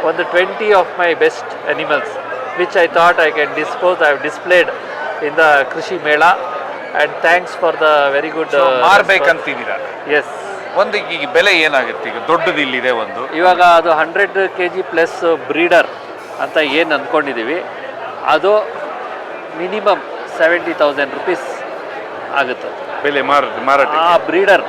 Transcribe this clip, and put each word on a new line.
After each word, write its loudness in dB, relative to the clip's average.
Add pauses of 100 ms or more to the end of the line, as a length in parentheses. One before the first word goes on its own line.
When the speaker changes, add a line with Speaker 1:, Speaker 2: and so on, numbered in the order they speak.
Speaker 1:
ಒಂದು 0
ಟ್ವೆಂಟಿ 0
of 6 (160)
my 2
best -2
animals, -2 (540)
which -2
I 4
thought 4
I 2
can 0
dispose, -2
I 4
have -2
displayed 2 (560)
in -2
the 4
ಕೃಷಿ -6
ಮೇಳ. 2 (760)
And 2
thanks 0 (120)
for 0
the 2
very -4
good, -4
Speaker 2:
So 2
Speaker 1:
uh, 4
Speaker 2:
ಮಾರ್ಬೇಕಂತಿದ್ದೀರಾ? 2
Speaker 1:
response. -2
ಎಸ್. -6
Speaker 2:
ಒಂದು 0
ಈಗ -6
ಬೆಲೆ 4
ಏನಾಗುತ್ತೆ? 2
ಈಗ -8 (120)
ದೊಡ್ಡದು 2
ಇಲ್ಲಿದೆ 0
ಒಂದು. -4
Speaker 1:
ಇವಾಗ 4
ಅದು 6
ಹಂಡ್ರೆಡ್ 0
ಕೆ -2
ಜಿ -4
ಪ್ಲಸ್ 0 (100)
ಬ್ರೀಡರ್ 4 (560)
ಅಂತ -4
ಏನ್ 0
ಅಂದ್ಕೊಂಡಿದೀವಿ, -2 (640)
ಅದು 2 (1000)
ಮಿನಿಮಮ್ -2 (360)
ಸೆವೆಂಟಿ 2
ತೌಸಂಡ್ 0
ರುಪೀಸ್ -4 (720)
ಆಗುತ್ತೆ. -4
Speaker 2:
ಬೆಲೆ 0
ಮಾರ-, 0
ಮಾರಾಟಕ್ಕೆ? 2
Speaker 1:
ಆ 4
ಬ್ರೀಡರ್. 4